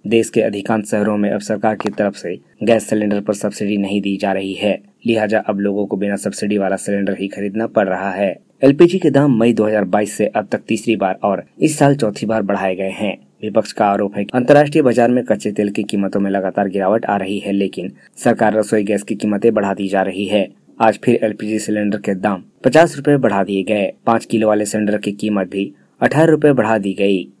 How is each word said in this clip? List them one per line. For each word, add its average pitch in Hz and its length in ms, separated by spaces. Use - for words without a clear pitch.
देश 113 220
के 117 120
अधिकांश 107 440
शहरों 104 320
में 101 140
अब 101 100
सरकार 110 340
की 101 140
तरफ 101 260
से 90 240
गैस 110 260
सिलेंडर 104 320
पर 104 120
सब्सिडी 101 440
नहीं 101 240
दी 98 160
जा 98 140
रही 95 220
है, 98 260
लिहाजा 110 340
अब 101 200
लोगों 101 260
को 98 120
बिना 101 180
सब्सिडी 104 420
वाला 98 180
सिलेंडर 101 440
ही 98 80
खरीदना 101 400
पड़ 104 200
रहा 95 240
है। 92 240
एलपीजी 170 360
के 165 100
दाम 135 300
मई 117 140
दो 110 120
हज़ार 107 200
बाईस 104 280
से 107 140
अब 104 240
तक 101 160
तीसरी 113 280
बार 95 280
और 98 200
इस 147 180
साल 143 180
चौथी 107 300
बार 110 160
बढ़ाए 98 340
गए 95 160
हैं। 98 260
विपक्ष 107 280
का - 140
आरोप 101 300
है 101 80
कि 107 140
अंतर्राष्ट्रीय 147 460
बाजार 120 280
में 123 120
कच्चे 104 280
तेल 104 180
की 104 140
कीमतों 101 360
में 98 120
लगातार 98 360
गिरावट 98 380
आ 101 120
रही 98 220
है, 101 120
लेकिन 95 400
सरकार 110 360
रसोई 107 300
गैस 104 200
की 107 120
कीमतें 104 380
बढ़ा 101 200
दी 95 140
जा 95 140
रही 95 240
है। 95 220
आज 113 240
फिर 120 200
एलपीजी 107 360
सिलेंडर 104 380
के 101 180
दाम 95 280
पचास 143 340
रुपए 143 200
बढ़ा 101 260
दिए 98 200
गए। 104 280
पाँच 113 200
किलो 110 220
वाले 107 180
सिलेंडर 104 320
की 104 140
कीमत 101 360
भी 98 240
अठारह 147 300
रुपए 151 220
बढ़ा 113 240
दी 98 160
गई। 98 340